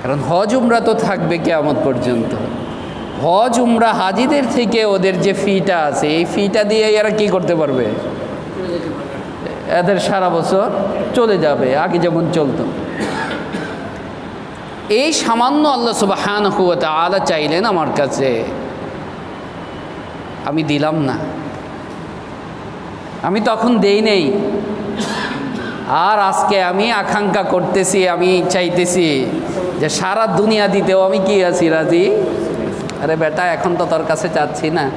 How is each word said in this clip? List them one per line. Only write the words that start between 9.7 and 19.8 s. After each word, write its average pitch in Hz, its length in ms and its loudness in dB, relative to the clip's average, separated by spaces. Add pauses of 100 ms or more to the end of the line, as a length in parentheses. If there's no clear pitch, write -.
সারা 185 300 0
বছর 180 400 0 (460)
চলে 220 220 4
যাবে, 135 400 2
আগে 175 200 0
যেমন 165 360 2
চলতো। 135 300 0 (2250)
এই 269 240 2
সামান্য 269 540 2
আল্লাহ 240 260 0
সুবহানাহু 196 720 2
ওয়া 180 100 4
তাআলা 165 440 2
চাইলেন 160 460 0
আমার 175 300 2
কাছে, 131 480 0 (2000)